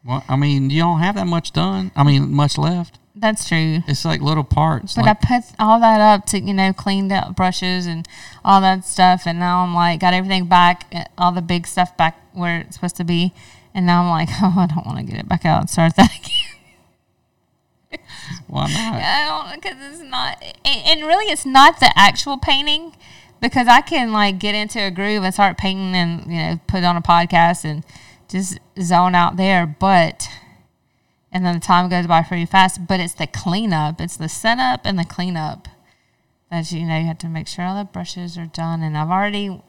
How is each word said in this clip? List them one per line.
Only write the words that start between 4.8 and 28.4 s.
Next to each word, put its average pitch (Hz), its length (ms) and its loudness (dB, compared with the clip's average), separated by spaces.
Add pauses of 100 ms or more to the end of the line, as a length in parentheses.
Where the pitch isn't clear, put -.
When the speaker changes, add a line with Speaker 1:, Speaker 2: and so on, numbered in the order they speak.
Speaker 2:
But 226 100 0
Speaker 1:
like 214 180 4
Speaker 2:
I 247 160 2
put 233 40 -8 (160)
all 220 200 4
that 220 220 6
up 208 260 4
to, 196 120 -2
you 185 140 -4
know, 190 200 2
cleaned 196 380 -2
up 190 240 -4
brushes 180 500 -2
and 165 220 -8 (380)
all 196 160 6
that 190 240 0
stuff, 180 400 2
and 170 140 -4
now 180 240 0
I'm, 175 100 -4
like, 175 260 0
got 180 140 2
everything 190 320 0
back, 180 460 4 (260)
all 180 140 2
the 180 100 -4
big 170 260 -2
stuff - 300 -2
back 165 220 0 (140)
where 170 280 -4
it's - 140 -18
supposed - 220 -8
to 180 60 -6
be. 175 300 0 (400)
And 185 120 0
now 175 180 4
I'm 175 60 0
like, 160 200 0
<laughs> - 120 -4
"Oh, 190 160 2
I 180 100 2
don't 156 180 -4
wanna - 180 -8
get - 160 -10
it - 80 -10
back - 180 -2
out 156 160 2
and 160 80 -6
start 165 260 0
that - 200 6
<laughs> - 40 -18
again." - 200 -6 (2000)
Speaker 1:
Why 143 240 -4
not? 226 300 -4
Speaker 2:
I 294 240 -2
don't, 302 360 -8
'cause 370 180 -12
it's 285 300 -18
not, 254 320 -8 (240)
and, 262 200 0
and 262 220 2
really 392 240 2
it's - 140 -4
not 277 340 6
the 254 180 6
actual 202 400 4
painting, 302 580 -2 (440)
because 247 280 0
I 247 140 8
can, 254 300 -2
like, 202 280 0
get 208 160 -2
into 214 260 -6
a 196 100 -2
groove 202 320 -2
and 190 100 -2
start 196 240 2
painting 190 380 -4
and, 170 360 -2
you 170 80 -4
know, 165 280 -4
put 185 160 -2
on 175 120 2
a 170 60 -4
podcast 170 640 2
and 156 180 -6 (460)
just 185 300 -6 (220)